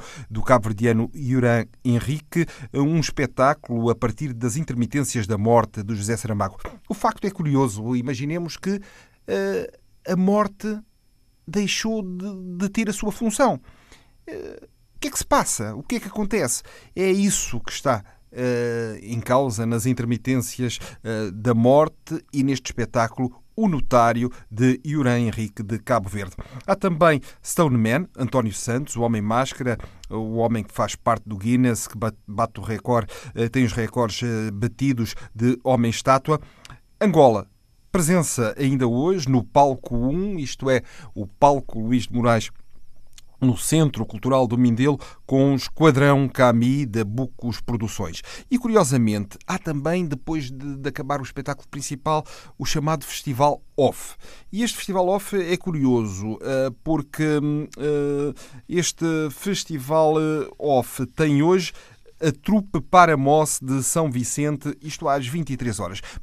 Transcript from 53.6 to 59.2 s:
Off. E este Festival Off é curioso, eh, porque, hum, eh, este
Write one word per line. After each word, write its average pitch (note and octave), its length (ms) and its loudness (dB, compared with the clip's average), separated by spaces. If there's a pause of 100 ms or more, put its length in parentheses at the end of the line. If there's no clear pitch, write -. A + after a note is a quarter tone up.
Off. - 400 0 (360)
E G#3 120 -2
este A3+ 140 -2
Festival F#3 320 0
Off G3+ 260 -2
é F3+ 220 0
curioso, A#2 840 0
eh, C3 300 0 (100)
porque, D#3 420 -2
hum, D3 440 0 (100)
eh, C#3+ 560 -2 (360)
este E3 360 -2 (240)